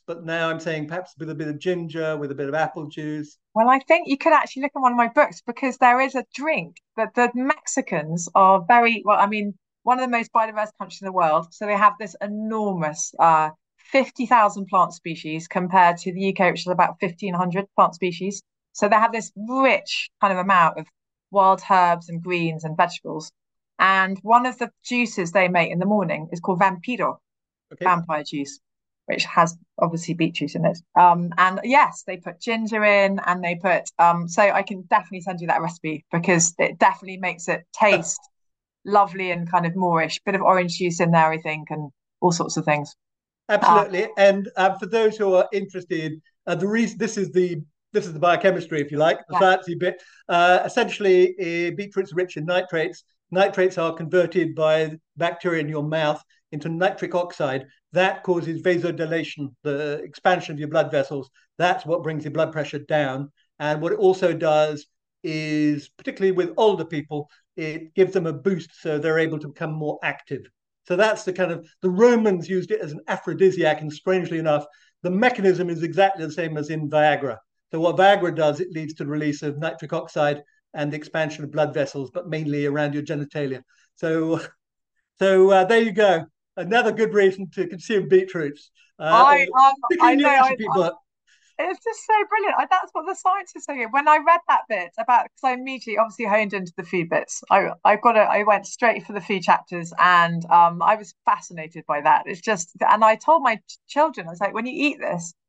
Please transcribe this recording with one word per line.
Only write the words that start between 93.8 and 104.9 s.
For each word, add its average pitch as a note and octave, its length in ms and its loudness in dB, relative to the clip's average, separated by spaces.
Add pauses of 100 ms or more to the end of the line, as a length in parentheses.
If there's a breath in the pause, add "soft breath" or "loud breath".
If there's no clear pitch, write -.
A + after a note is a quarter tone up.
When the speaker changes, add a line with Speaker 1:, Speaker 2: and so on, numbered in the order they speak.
Speaker 2:
When C#4+ 160 2
I D4+ 100 8
read E4 300 4
that B3 200 2
bit F3+ 300 -4
about, A3+ 240 2
'cause - 280 -4
I - 20 0
immediately B3 460 -6
obviously A3 280 -2
honed G#3 260 0
into F#3 240 -8
the F#3 80 -10
food E3+ 240 -4
bits. - 420 -4
I, F#3 200 4 (140)
I G#3 120 6
got A3+ 200 2
it. G#3 120 6
I G3+ 140 0
went G3+ 240 2
straight G#3 400 -2
for G#3 80 -14
the G3+ 80 -6
food F#3+ 200 -4
chapters, F3 560 -2
and, E3+ 520 4
um, G3 320 4
I G#3+ 140 4
was G#3 180 -18 (100)
fascinated E3+ 640 -4
by D3 160 -2
that. D#3 240 4
It's - 160 -10
just, G#3 380 -4
and G#3+ 240 4
I A3 120 6
told D#4 260 4
my A3+ 140 0
ch-, - 220 -20 (100)
children, C#4 380 -2
I E3 40 -12
was F3 100 -16
like, G3 120 -2
"When A3+ 140 -6
you B3+ 80 -8
eat C#4+ 260 -2